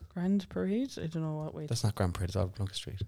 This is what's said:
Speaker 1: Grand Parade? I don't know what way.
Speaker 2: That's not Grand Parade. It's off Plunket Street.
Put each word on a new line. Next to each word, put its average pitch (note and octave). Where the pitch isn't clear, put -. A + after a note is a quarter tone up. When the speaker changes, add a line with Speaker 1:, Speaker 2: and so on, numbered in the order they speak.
Speaker 1:
Grand F#3+
Parade? G3+
I -
don't D#3+
know D#3
what D#3
way. D#3
Speaker 2:
That's A#2+
not G#2+
Grand F#2
Parade. F#2
It's F#2+
off F#2+
Plunket G2
Street. -